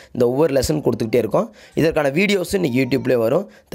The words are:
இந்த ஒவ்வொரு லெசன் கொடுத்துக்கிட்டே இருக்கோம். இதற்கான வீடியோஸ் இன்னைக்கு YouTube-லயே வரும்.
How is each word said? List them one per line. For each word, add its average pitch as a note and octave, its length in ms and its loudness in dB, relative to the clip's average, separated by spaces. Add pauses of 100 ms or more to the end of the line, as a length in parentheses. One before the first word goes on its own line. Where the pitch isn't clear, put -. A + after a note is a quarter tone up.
இந்த A#2+ 220 0
ஒவ்வொரு C3+ 260 0
லெசன் C#3 360 0
கொடுத்துக்கிட்டே A2+ 260 -2
இருக்கோம். B2 400 0 (180)
இதற்கான D3 360 0
வீடியோஸ் F#3+ 460 0
இன்னைக்கு C3+ 260 0
YouTube-லயே B2+ 360 0
வரும். C3 340 0 (240)